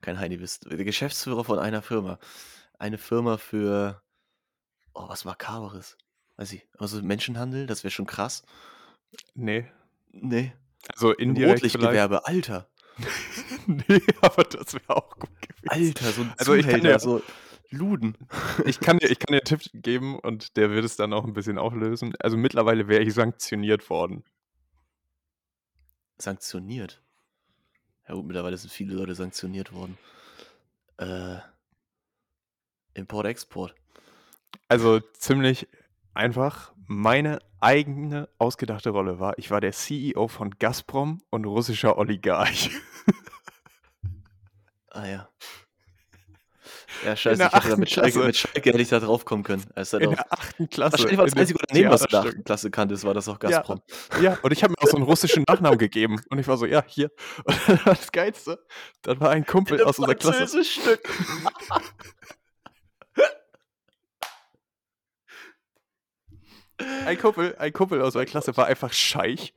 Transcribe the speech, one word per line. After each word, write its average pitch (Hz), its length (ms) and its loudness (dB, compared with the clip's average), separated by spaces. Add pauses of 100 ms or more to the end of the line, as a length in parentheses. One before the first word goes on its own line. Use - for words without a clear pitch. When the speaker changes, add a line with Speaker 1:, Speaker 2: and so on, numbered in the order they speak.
Speaker 1:
kein 90 180 -8
Heini 90 180 -6
bist. - 340 -14
Der 82 120 -8
Geschäftsführer 120 600 -6
von 110 160 -2
einer 107 220 -4
Firma. 98 380 -6 (600)
Eine 104 180 -8
Firma 117 400 -2
für, 101 640 -4 (920)
oh, 92 160 -16
was 90 160 -14
Makaberes. 101 720 -14 (400)
Weiß 196 160 -12
ich, - 140 -20 (100)
also 104 260 -8
Menschenhandel, 123 640 -6
das 110 160 -8
wär 98 80 -6
schon 98 160 -8
krass. - 360 -8 (920)
Speaker 2:
Nee. 113 340 -6 (420)
Speaker 1:
Nee. 123 420 -4 (400)
Speaker 2:
Also 113 180 4 (140)
Speaker 1:
Im 131 100 2
Speaker 2:
indirekt - 20 -2
Speaker 1:
Rotlichtgewerbe, 117 840 4
Speaker 2:
vielleicht. - 80 -8
Speaker 1:
Alter. 131 420 -4 (280)
Speaker 2:
<laughs> - 720 -12
Nee, 180 340 4 (200)
aber 180 240 6
das - 280 -12
wär - 160 -12
auch - 300 -2
gut - 100 -12 (120)
gewesen. 160 540 -2
Speaker 1:
Alter, 117 180 -2
so 117 100 -4
ein 117 140 -8
Speaker 2:
Also 135 180 2
ich 143 120 4
kann 120 120 4
Speaker 1:
Zuhälter, - 20 0
Speaker 2:
dir 147 180 6
Speaker 1:
so 120 220 -2 (480)
Luden. 180 480 -4 (120)
<laughs> - 360 -4
Speaker 2:
ich 139 140 -2
kann 170 200 4
dir, 156 120 2
ich 127 80 0
kann - 140 -2
dir 143 60 6
einen - 60 -8
Tipp 151 160 0 (120)
geben 127 460 -4
und - 380 -8
der 107 140 4
wird 110 140 0
es 113 100 -6
dann 104 180 -2
auch 107 120 -2
ein 110 80 -6
bisschen 104 240 -6
auflösen. 117 640 -4
Also 113 180 0
mittlerweile 113 500 2
wär 107 140 6
ich 110 120 0
sanktioniert 107 760 -2
worden. 87 340 -4 (1900)
Speaker 1:
Sanktioniert? 98 840 -12 (1040)
Ja - 80 -12
gut, 92 100 -10
mittlerweile 90 320 -8
sind 98 140 -18
viele 98 240 -10
Leute 95 200 -8
sanktioniert 92 580 -12
worden. 92 240 -14 (1000)
Äh, 92 400 -10 (1600)
Import-Export. 101 800 -8 (920)
Speaker 2:
Also 113 300 6
ziemlich 131 680 0 (460)
einfach. 123 600 -2 (160)
Meine 123 500 2 (200)
eigene 143 800 0
ausgedachte 117 540 -2
Rolle 95 280 -2
war, 95 180 -4
ich - 140 -10
war 104 80 2
der 101 140 -2
C - 220 -8 (160)
E - 40 -6
O 113 140 0
von 101 220 -10
Gazprom 147 800 -4
und 110 160 -4
russischer 110 520 2
Oligarch. 98 800 0
<laughs> 294 60 -12 (2000)
Speaker 1:
Ah 107 160 -14
ja. 95 240 -12 (1700)
Ja, 107 140 -2 (120)
Speaker 2:
In 110 100 4
Speaker 1:
scheiße, - 20 -2
Speaker 2:
der 175 80 6
Speaker 1:
ich - 60 2
hätte 185 160 4
da 107 60 4
Speaker 2:
achten - 20 0
Speaker 1:
mit 101 140 2
Schalke, 123 280 4
Speaker 2:
Klasse. 127 40 4
Speaker 1:
mit 120 120 2
Schalke - 360 2
hätte 120 100 4
ich 123 80 0
da 117 100 4
drauf 110 260 0
kommen 104 180 -4
können. 98 220 -4 (100)
Als - 180 -8
er 107 60 0
Speaker 2:
In - 100 2
Speaker 1:
doch 156 60 2
Speaker 2:
der - 180 -6
achten - 360 -8
Klasse 147 340 0
Speaker 1:
wahrscheinlich 117 140 2
war 190 80 6
das 139 80 0
Speaker 2:
in 131 40 0
einem - 40 4
Speaker 1:
einzige 175 180 2
Unternehmen, 175 320 4
was 117 100 6
du 135 60 0
in - 60 -2
der - 80 6
Speaker 2:
Theaterstück. 117 100 -2
Speaker 1:
achten 104 120 -12
Klasse 104 280 -2
kanntest, 101 320 -2
war 101 100 0
das 101 160 -2
auch 101 100 -8
Speaker 2:
Ja. - 0 -
Speaker 1:
Gazprom. 110 420 -2 (340)
Speaker 2:
Ja, 180 260 4
und 170 100 4
ich 151 120 2
hab 208 80 6
mir 170 80 -2
auch - 80 6
so 165 100 6
einen 135 80 2
russischen 156 420 4
Nachnamen 160 300 6
gegeben. 110 520 2
Und 139 100 -4
ich 131 80 -4
war 131 100 4
so, 117 80 -2
„Ja, 143 220 4
hier.“ 147 240 -2 (160)
<laughs> - 180 -12
Und - 400 4
das - 260 4
Geilste, 175 540 -4 (380)
dann 131 160 -2
war 156 100 4
ein 156 160 2
Kumpel 185 320 2
Speaker 1:
In 151 40 6
einem 147 80 6
Speaker 2:
aus 139 100 0
unserer 131 160 2
Klasse. 254 340 2
Speaker 1:
französischen 320 340 0
Stück. 226 240 4
Speaker 2:
<laughs> 170 800 -6 (4000)
Ein 175 120 -2
Kumpel, 180 400 2
ein 151 160 -4
Kumpel 190 280 0
aus 135 60 2
unserer 127 180 0
Klasse 135 320 -4
war 127 100 6
einfach 127 260 0
Scheich. - 640 -2